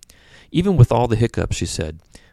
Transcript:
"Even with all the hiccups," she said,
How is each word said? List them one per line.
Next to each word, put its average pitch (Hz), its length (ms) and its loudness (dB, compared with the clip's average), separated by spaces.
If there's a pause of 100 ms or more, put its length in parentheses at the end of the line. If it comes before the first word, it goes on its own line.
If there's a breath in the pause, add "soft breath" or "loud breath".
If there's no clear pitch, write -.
(520 loud breath)
"Even 175 260 0
with 123 140 6
all 120 160 0
the 117 80 0
hiccups," 110 400 -4
she 90 100 -6
said, 80 340 -10 (340 loud breath)